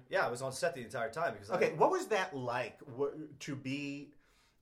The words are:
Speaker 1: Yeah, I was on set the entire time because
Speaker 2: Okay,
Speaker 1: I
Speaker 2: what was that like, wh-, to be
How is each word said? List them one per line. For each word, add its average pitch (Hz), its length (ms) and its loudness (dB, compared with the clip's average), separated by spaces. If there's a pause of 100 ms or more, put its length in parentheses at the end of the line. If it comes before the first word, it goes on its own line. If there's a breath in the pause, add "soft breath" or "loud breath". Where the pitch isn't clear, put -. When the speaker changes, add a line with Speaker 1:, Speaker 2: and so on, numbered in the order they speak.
Speaker 1:
Yeah, 170 180 2
I 123 40 0
was 120 100 -4
on 131 120 -2
set 160 220 0
the 135 80 -8
entire 113 280 -4
time 160 240 0
because - 160 -12
Speaker 2:
Okay, 175 220 4
Speaker 1:
I - 20 -6
Speaker 2:
what 226 160 8
was 359 160 2
that 190 280 2
like, 120 440 -2 (200)
wh-, 139 140 2 (280)
to 147 140 -6
be 139 540 -6 (540 soft breath)